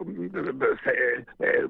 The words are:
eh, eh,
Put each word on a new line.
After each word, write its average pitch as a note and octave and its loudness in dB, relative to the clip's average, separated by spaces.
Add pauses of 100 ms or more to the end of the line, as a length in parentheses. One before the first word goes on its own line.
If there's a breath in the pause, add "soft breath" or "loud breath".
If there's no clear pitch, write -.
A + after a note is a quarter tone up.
eh, C3+ 0 (140)
eh, - 2